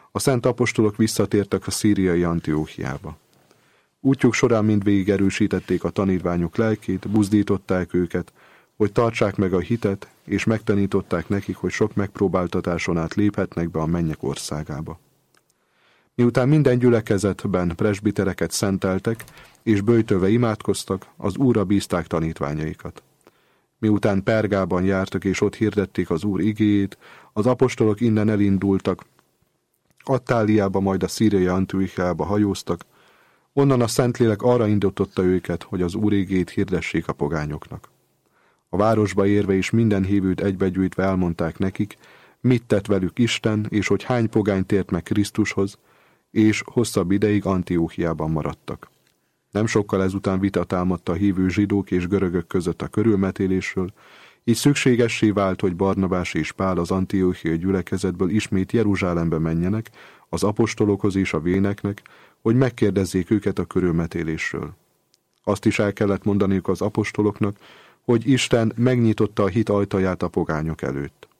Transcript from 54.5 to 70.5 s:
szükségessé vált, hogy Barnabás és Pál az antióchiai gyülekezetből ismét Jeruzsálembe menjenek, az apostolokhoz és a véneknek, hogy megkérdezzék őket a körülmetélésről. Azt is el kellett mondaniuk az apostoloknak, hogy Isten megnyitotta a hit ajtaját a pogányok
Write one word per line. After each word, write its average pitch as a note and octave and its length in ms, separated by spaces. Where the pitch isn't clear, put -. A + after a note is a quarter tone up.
szükségessé A#2+ 720
vált, F#2+ 300
hogy F#2 160
Barnabás F#2 580
és D#2 180
Pál F#2+ 260
az E2+ 120
antióchiai F#2 680
gyülekezetből F#2 720
ismét G2 420
Jeruzsálembe F2+ 640
menjenek, E2+ 520
az - 140
apostolokhoz G#2 720
és F#2+ 160
a E2 80
véneknek, G2 640
hogy A#2 160
megkérdezzék G2 720
őket G2+ 280
a F#2 60
körülmetélésről. E2 1080
Azt G#2 200
is G#2+ 140
el G2+ 140
kellett G2 320
mondaniuk G2 440
az F#2 120
apostoloknak, G#2 760
hogy A#2+ 240
Isten A#2+ 480
megnyitotta A2+ 680
a G2 40
hit G#2 220
ajtaját G2 540
a F2+ 60
pogányok D#2+ 540